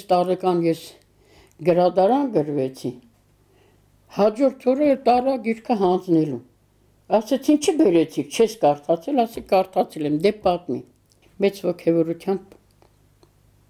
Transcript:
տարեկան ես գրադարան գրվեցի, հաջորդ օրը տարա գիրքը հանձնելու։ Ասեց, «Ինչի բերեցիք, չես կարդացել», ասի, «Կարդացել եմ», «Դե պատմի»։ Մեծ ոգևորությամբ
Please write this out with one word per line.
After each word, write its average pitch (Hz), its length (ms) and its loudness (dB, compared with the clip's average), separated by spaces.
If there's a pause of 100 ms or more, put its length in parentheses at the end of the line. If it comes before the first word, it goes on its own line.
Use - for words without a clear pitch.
տարեկան 180 560 0
ես 165 180 0 (800)
գրադարան 180 720 2
գրվեցի, 139 600 -4 (1200)
հաջորդ 220 560 0
օրը 269 200 2 (200)
տարա 247 320 2
գիրքը 226 400 -4
հանձնելու։ 175 580 0 (760)
Ասեց, 247 360 -2
«Ինչի 302 280 2
բերեցիք, 170 560 2
չես 220 240 0
կարդացել», 170 640 0
ասի, 226 280 -8
«Կարդացել 185 580 -2
եմ», 151 140 -2
«Դե 208 80 4 (140)
պատմի»։ 170 340 -2 (600)
Մեծ 196 280 -2
ոգևորությամբ 170 920 -2 (1120)